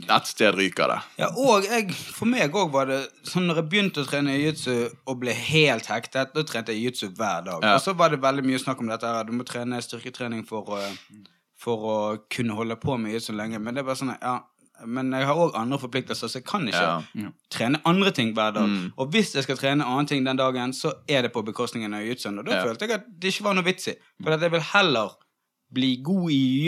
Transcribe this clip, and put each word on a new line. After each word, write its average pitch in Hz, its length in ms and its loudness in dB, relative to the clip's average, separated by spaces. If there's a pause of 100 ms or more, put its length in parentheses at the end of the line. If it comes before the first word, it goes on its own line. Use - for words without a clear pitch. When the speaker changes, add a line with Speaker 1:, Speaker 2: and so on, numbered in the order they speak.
Speaker 1:
et 113 240 2
sted 107 300 4
ryker 85 340 2
det. - 80 -2 (220)
Speaker 2:
Ja, - 100 0
og 220 380 4
jeg, 220 260 -2
for - 320 -6
meg 220 240 2
også 180 240 0
var 135 160 2
det 135 80 0 (300)
sånn, 180 180 0
når 165 140 2
jeg 156 100 -6
begynte 190 320 2
å 131 60 -6
trene 143 260 0
jitsu 147 380 0 (100)
og 123 400 -6
ble 120 80 0 (140)
helt 143 480 4
hektet, 131 420 -4
da 156 140 0
trente 113 260 -4
jeg 117 140 0
jitsu 120 160 -6 (100)
hver 90 320 -2
dag. 85 160 -4
Speaker 1:
Ja. 101 140 8
Speaker 2:
Og - 100 2
så 196 80 0
var 165 160 6
det 143 140 0
veldig 135 260 2
mye 131 80 0
snakk 127 240 -4
om 113 80 -4
dette 113 160 -4
her, 117 220 -2
du - 80 -6
må 123 100 -6
trene 120 380 -6
styrketrening 117 640 -8
for, 107 320 -6
eh, 101 400 -10 (340)
for 110 320 -4
å 107 120 2 (340)
kunne 113 260 -2
holde 113 220 -2
på 135 180 0
med 107 160 -4
jitsu 113 220 -6
lenge, 110 260 -6
men 120 140 -6
det 139 80 -4
er 131 80 -4
bare 127 80 -6
sånn, 131 180 -4
ja, 123 220 -4 (480)
men 131 240 -2
jeg 131 160 0
har 147 80 2
også 170 240 4
andre 127 180 0
forpliktelser, 123 480 -4
så 127 140 -8
jeg - 80 -16
kan 196 180 -2
ikke 90 140 2
Speaker 1:
Ja. 85 140 2 (260)
Speaker 3:
Ja. 104 80 -8 (240)
Speaker 2:
trene 127 320 2
andre 185 260 6
ting 113 240 0
hver 107 200 2
dag. 107 120 4
Speaker 1:
Mm. 95 200 0 (100)
Speaker 2:
Og 135 160 -2
hvis 220 240 4
jeg 135 80 0
skal 135 100 -2
trene 135 300 2
annen 139 240 0
ting 139 160 0
den 131 100 0
dagen, 127 400 0
så 143 200 -4 (120)
er 139 140 4
det 120 100 0
på 117 140 -2
bekostningen 113 480 -4
av 107 100 -6
jitsuen, 110 380 -6
og 127 80 -12
da 98 80 2
Speaker 1:
Ja. 92 80 0
Speaker 2:
følte 113 240 -4
jeg 220 80 0
at 202 100 -12
det 185 240 -4
ikke 208 140 -6
var 202 80 2
noe 185 100 2
vits 185 240 -2
i, 104 60 -4 (280)
for 156 120 0
at 156 80 0
jeg 170 100 2
vil 160 220 0
heller 139 400 4 (580)
bli 127 200 2 (100)
god 175 320 2
i 135 80 4 (260)